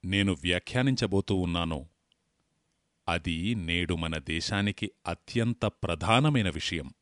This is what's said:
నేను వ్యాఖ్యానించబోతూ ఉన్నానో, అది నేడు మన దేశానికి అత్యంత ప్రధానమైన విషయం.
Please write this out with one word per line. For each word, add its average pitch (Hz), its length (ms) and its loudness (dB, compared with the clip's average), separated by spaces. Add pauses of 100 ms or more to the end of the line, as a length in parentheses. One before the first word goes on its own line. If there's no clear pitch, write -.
నేను 98 280 2
వ్యాఖ్యానించబోతూ 98 1000 0
ఉన్నానో, 85 520 -2 (1200)
అది 85 460 -2
నేడు 87 400 -2
మన 80 240 -2
దేశానికి 98 720 -2 (160)
అత్యంత 113 600 -2
ప్రధానమైన 107 840 2
విషయం. 76 520 -6